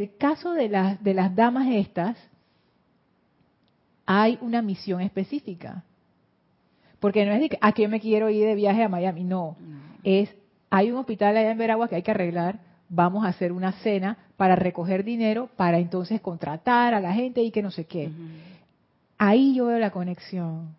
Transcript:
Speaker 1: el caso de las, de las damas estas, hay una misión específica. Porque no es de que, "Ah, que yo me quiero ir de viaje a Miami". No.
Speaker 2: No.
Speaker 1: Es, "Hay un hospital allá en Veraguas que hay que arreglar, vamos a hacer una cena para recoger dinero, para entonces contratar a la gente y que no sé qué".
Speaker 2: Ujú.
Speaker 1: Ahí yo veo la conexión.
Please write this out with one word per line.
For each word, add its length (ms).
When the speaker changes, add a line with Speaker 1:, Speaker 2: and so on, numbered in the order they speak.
Speaker 1:
el 160
caso 360
de 160
las, 340
de 120
las 200
damas 360
estas, 460
hay 340
una 220
misión 380
específica. 840
Porque 260
no 80
es 80
de 100
que, 100
"Ah, 120
que 100
yo 60
me 120
quiero 300
ir 160
de 80
viaje 280
a 60
Miami". 360
No. 360
Speaker 2:
No. 180
Speaker 1:
Es, 320
"Hay 200
un 80
hospital 380
allá 140
en 80
Veraguas 320
que 60
hay 60
que 80
arreglar, 500
vamos 360
a 40
hacer 240
una 200
cena 440
para 200
recoger 480
dinero, 520
para 220
entonces 420
contratar 720
a 60
la 120
gente 300
y 80
que 120
no 80
sé 160
qué". 220
Speaker 2:
Ujú. 80
Speaker 1:
Ahí 360
yo 120
veo 120
la 120
conexión. 880